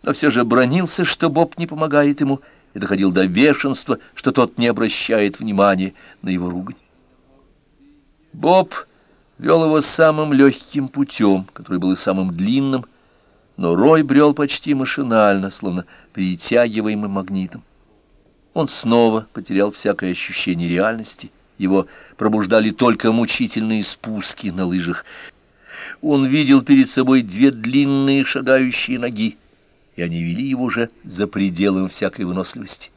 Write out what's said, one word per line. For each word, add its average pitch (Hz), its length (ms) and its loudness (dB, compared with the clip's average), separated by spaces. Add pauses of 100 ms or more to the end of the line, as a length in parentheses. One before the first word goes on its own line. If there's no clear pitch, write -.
но 143 100 -4
все 143 180 0
же 120 140 2
бранился, 131 600 0
что - 260 -2
Боб 160 280 0
не 170 80 -4
помогает 147 540 0
ему, 139 200 0 (340)
и - 40 -10
доходил 98 320 0
до 95 160 2
бешенства, 135 720 0 (160)
что - 160 -2
тот 120 280 0
не 120 100 2
обращает 107 720 0
внимания 98 540 0 (280)
на 92 60 -6
его 90 220 -2
ругань. 92 260 -10 (1600)
Боб 185 400 2 (640)
вел 160 260 2
его 156 160 2
самым 156 540 0
легким 135 540 2
путем, 101 680 0
который - 240 -8
был 92 140 0
и 95 40 0
самым 95 340 -2
длинным, 127 540 -2 (720)
но 85 180 0
Рой 151 280 6
брел 143 320 4
почти 147 400 -4
машинально, 110 760 0
словно 90 360 -8 (260)
притягиваемый 107 960 -2
магнитом. 95 560 -6 (880)
Он 151 160 -2
снова 113 640 2
потерял 101 400 -2
всякое 98 400 -4
ощущение 87 560 -4
реальности, 110 600 -4 (280)
его 95 280 0 (300)
пробуждали 107 540 2
только 113 420 2
мучительные 110 720 -2
спуски - 680 -10
на 92 180 -4
лыжах. 87 380 -4 (1000)
Он 143 240 2
видел 135 360 4
перед 135 280 4
собой 131 320 4
две 110 280 2
длинные 135 720 0
шагающие 131 760 0
ноги, 113 380 -4 (580)
и 87 80 -8
они 85 200 -4
вели 90 240 -4
его 131 180 -4
уже 117 260 -2 (140)
за 95 220 -4
пределом 95 640 0
всякой 95 380 -6
выносливости. - 680 -8